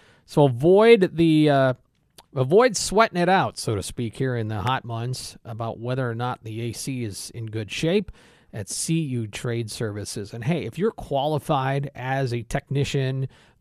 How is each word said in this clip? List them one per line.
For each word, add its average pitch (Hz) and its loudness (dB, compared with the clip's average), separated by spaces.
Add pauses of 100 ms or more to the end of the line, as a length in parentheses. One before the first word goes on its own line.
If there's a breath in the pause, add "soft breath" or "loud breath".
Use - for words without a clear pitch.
(260 soft breath)
So 151 4
avoid 180 6
the, 156 6
uh, 135 4 (600)
avoid 180 4
sweating 190 2
it 175 2
out, 175 2
so 110 -2
to 90 -2
speak, - -8
here 131 -2
in 110 -4
the 107 -4
hot 127 -2
months 117 -8
about 113 -8
whether 123 -2
or 113 -4
not 120 -6
the 110 -10
A 117 -4
C 127 -6
is - -10
in 113 -10
good 107 -8
shape 185 0 (420 soft breath)
at 101 -10
C - -2
U 123 -4
Trade 117 -6
Services. 104 -8
And 117 -10
hey, 143 0
if 113 -10
you're 208 0
qualified 139 -2
as 131 -2
a 117 -4
technician 135 -2 (320 soft breath)